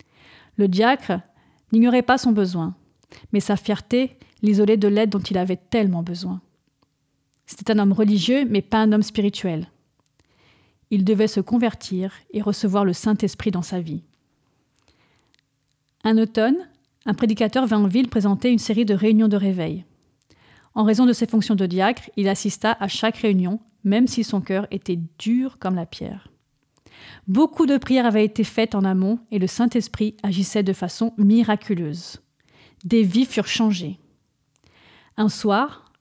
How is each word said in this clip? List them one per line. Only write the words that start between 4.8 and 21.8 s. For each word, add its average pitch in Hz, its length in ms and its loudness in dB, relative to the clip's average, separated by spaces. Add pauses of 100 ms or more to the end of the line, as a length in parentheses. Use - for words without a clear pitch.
l'aide 208 220 2
dont 196 100 -2
il 185 180 -4
avait 180 160 -2
tellement 190 480 -2
besoin. 180 380 -8 (1080)
C'était - 240 -6
un 208 80 2
homme 196 140 4
religieux, 214 580 2
mais 202 120 0
pas 220 180 0
un 220 100 4
homme 214 140 2
spirituel. 196 640 -4 (1200)
Il 196 120 0
devait 214 240 2
se 214 100 -4
convertir 190 760 -4 (200)
et 214 100 -4
recevoir 202 420 0
le 185 80 2
Saint-Esprit 208 600 -2
dans 175 100 -4
sa 180 180 -8
vie. 160 220 -10 (2000)
Un 220 160 2
automne, 226 380 2 (500)
un 214 80 -2
prédicateur 220 500 0
vint 214 200 2
en - 20 2
ville 233 220 2
présenter 202 420 0
une 233 80 4
série 226 260 0
de 202 100 0
réunions 214 340 4
de 202 80 2
réveil. 185 480 -4 (880)
En 220 80 0
raison 220 240 4
de 247 60 6
ses 226 140 0
fonctions 220 280 0
de 190 120 0
diacre, 190 500 -2